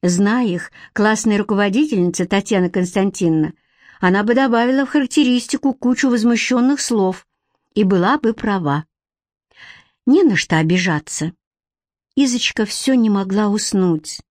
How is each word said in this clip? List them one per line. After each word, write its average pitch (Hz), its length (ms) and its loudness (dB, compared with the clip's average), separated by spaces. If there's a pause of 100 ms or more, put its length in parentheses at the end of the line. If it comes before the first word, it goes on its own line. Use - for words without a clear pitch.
Зная 202 460 0
их, 175 240 -6 (220)
классная 214 440 0
руководительница 202 880 0
Татьяна 196 440 0
Константиновна, 175 840 0 (460)
она 190 240 2
бы 226 100 2
добавила 254 520 2
в 254 40 -10
характеристику 262 840 0
кучу 254 360 0
возмущенных 240 720 2
слов 190 480 -2 (460)
и 208 100 2
была 190 340 2
бы 226 160 -2
права. 165 520 -4 (1200)
Не 311 180 4
на 254 120 4
что - 220 0
обижаться. 160 760 -2 (840)
Изочка 247 500 0
все - 280 -2
не 233 160 2
могла 196 400 0
уснуть. 185 680 -2 (120)